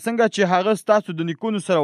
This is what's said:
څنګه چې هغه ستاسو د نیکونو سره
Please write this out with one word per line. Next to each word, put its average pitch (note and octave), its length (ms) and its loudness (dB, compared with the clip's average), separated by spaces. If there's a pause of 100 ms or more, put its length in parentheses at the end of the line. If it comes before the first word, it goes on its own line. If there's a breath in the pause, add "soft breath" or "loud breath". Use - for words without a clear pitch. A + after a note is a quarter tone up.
څنګه A#3 300 0
چې G3+ 80 0 (100)
هغه F#3 200 2 (100)
ستاسو G#3 360 0
د E3 100 -4
نیکونو G#3 380 -4
سره F3 180 2